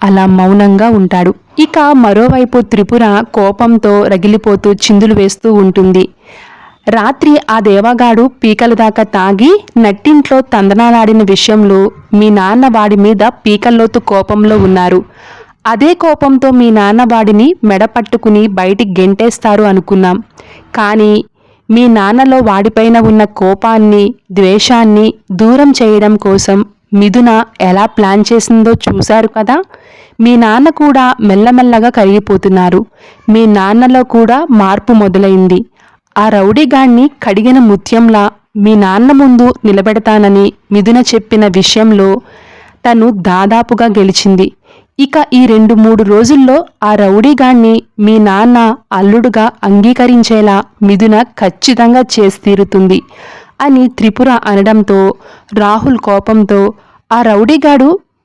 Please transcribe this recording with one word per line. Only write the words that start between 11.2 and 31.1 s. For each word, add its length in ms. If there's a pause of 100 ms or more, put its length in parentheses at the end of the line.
విషయంలో 680 (220)
మీ 160
నాన్న 380
వాడి 280
మీద 320
పీకల్లోతు 720
కోపంలో 580
ఉన్నారు. 480 (600)
అదే 280
కోపంతో 580
మీ 180
నాన్న 340
వాడిని 600
మెడ 220
పట్టుకుని 600
బయటికి 540
గెంటేస్తారు 640
అనుకున్నాం. 600 (520)
కానీ 480 (480)
మీ 160
నాన్నలో 500
వాడిపైన 640
ఉన్న 240
కోపాన్ని, 920 (180)
ద్వేషాన్ని 840 (180)
దూరం 420 (100)
చేయడం 320
కోసం 500 (280)
మిథున 500 (180)
ఎలా 240
ప్లాన్ 380 (100)
చేసిందో 380
చూశారు 560
కదా. 340 (600)
మీ 140
నాన్న 340
కూడా 520